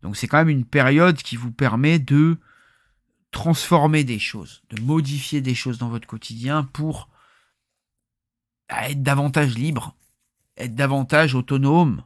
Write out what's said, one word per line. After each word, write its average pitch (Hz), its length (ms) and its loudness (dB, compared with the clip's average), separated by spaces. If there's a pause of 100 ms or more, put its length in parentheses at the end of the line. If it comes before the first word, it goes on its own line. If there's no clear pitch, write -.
Donc 101 160 -10
c'est 120 100 -6
quand 147 120 2
même 160 100 4
une 135 160 0
période 147 520 4
qui - 180 -12
vous 120 160 -10
permet 135 480 2
de 147 400 4 (880)
transformer 156 760 2
des 120 140 -4
choses, - 540 -10
de 107 100 -8
modifier 143 600 -2
des 131 120 -2
choses 120 240 -6
dans 120 120 -6
votre 117 180 -8
quotidien 123 560 -6
pour 147 440 -8 (1600)
être 139 340 -6
davantage 143 500 2
libre, 127 420 -6 (600)
être 120 160 -10
davantage 139 640 2
autonome 139 720 2